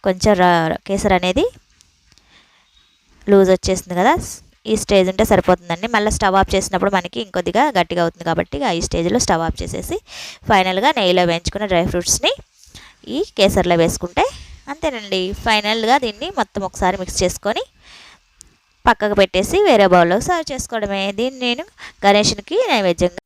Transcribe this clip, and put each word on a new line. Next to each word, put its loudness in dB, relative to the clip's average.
కొంచెం 0
ర-, 2
కేసరి 0
అనేది 0
లూజ్ 6
వచ్చేస్తుంది -4
కదా, 4
ఈ 2
స్టేజ్ 2
ఉంటే 0
సరిపోతుందండి. 0
మళ్ళీ 2
స్టవ్ 0
ఆఫ్ 2
చేసినప్పుడు 0
మనకి -6
ఇంకొద్దిగా -2
గట్టిగా 0
అవుతుంది -4
కాబట్టి -4
ఆ 0
ఈ -4
స్టేజ్లో -2
స్టవ్ 0
ఆఫ్ -6
చేసేసి -8
ఫైనల్గా 2
నెయ్యిలో 2
వేయించుకున్న -4
డ్రై 2
ఫ్రూట్స్ని -2
ఈ -4
కేసరిలో 2
వేసుకుంటే -2
అంతేనండి. -6
ఫైనల్గా 0
దీన్ని -8
మొత్తం -6
ఒకసారి -2
మిక్స్ -8
చేసుకొని -4
పక్కకు 0
పెట్టేసి 0
వేరే 6
బౌల్‌లో 4
సర్వ్ -2
చేసుకోవడమే. -6
దీన్ని -4
నేను -4
గణేషునికి 2
నైవేద్యంగా 0